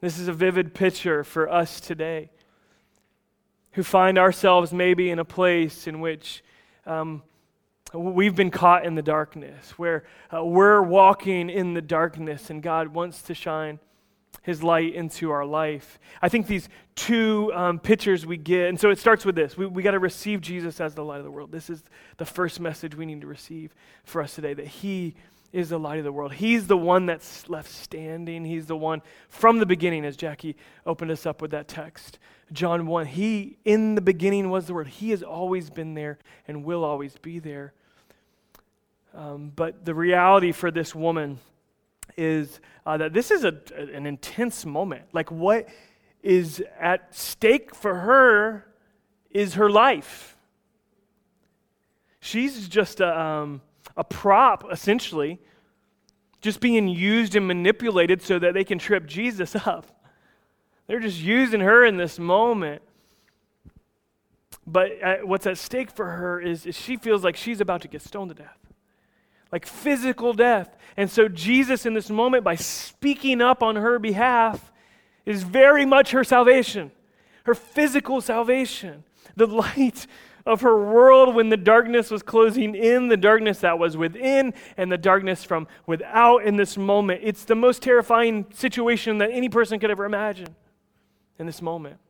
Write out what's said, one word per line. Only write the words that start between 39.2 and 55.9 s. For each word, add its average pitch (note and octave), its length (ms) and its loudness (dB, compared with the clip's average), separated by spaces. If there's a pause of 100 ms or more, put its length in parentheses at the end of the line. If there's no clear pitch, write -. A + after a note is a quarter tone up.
but E3 300 -6
the E3 80 -6
reality F3+ 580 4
for E3+ 200 -4
this D#3+ 240 -6
woman D#3 420 -6 (800)
is, D#3+ 420 -4 (280)
uh, D#3 100 -4
that D#3 160 -4
this A#3 160 -2
is D4 160 0
a, E3+ 80 -2 (240)
an C#3+ 300 -12
intense G#3+ 580 -8
moment. D#3+ 380 -8 (100)
Like, D#3+ 160 -4
what F#3 400 -2 (540)
is F3+ 400 0 (160)
at F3 340 -4
stake - 600 0
for G3+ 180 -4
her A3 720 4 (640)
is G3 240 -2
her G#3 160 2
life. G#3 640 2 (1900)
She's A#3+ 460 -6
just G3 340 -2
a, E3+ 180 0
um, D3+ 420 -6 (340)
a - 80 -4
prop, G#3 680 2
essentially, E3+ 680 -4 (1040)